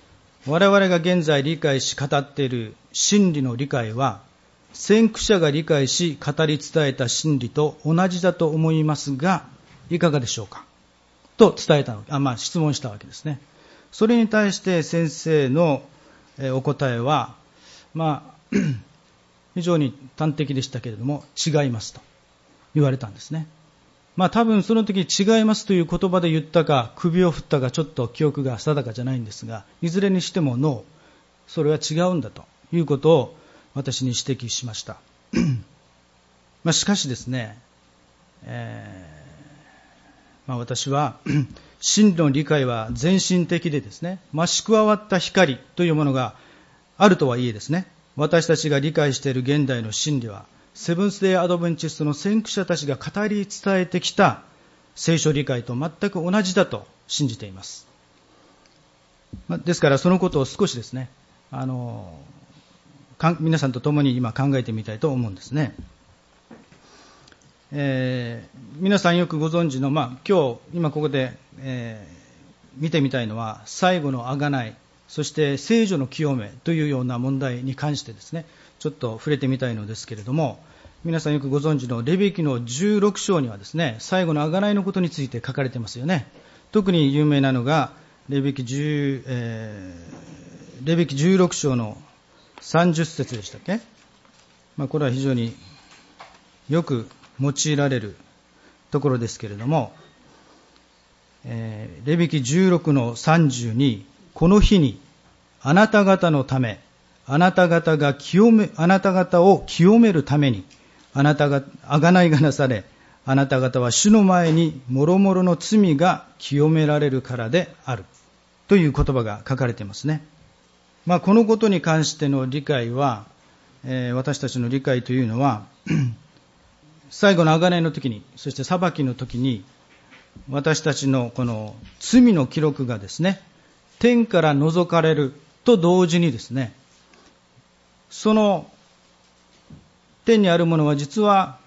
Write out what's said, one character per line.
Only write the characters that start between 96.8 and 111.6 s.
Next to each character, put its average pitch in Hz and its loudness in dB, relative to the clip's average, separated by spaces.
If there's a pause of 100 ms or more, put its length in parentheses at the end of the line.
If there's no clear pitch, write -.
く 117 -4 (320)
用 143 -2
い 151 -2
ら 143 2
れ 131 -2
る 104 -10 (720)
と 151 -2
こ 139 0
ろ 127 0
で 117 -4
す - -12
け 107 -12
れ 101 -12
ど 113 -8
も、 147 -2 (1500)
え 110 -12
ー、 123 -8
レ 160 2
ビ 170 2
キ 156 0
十 170 2
六 160 2
の 120 0
三 160 4
十 120 -4
二、 117 0 (300)
「こ 160 2
の 208 8
日 190 6
に 127 0 (640)
あ 135 -2
な 208 6
た 208 4
方 185 4
の 143 2
た 131 -4
め、 113 -4 (480)
あ 139 0
な 180 4
た 180 4
方 165 2
が 143 2
清 208 4
め、 214 4
あ 160 0
な 190 4
た 190 2
方 180 4
を 175 6
清 196 6
め 226 6
る 156 2
た 147 0
め 143 4
に、 95 -6 (480)
あ 139 2
な 147 4
た 147 2
が、 139 0 (220)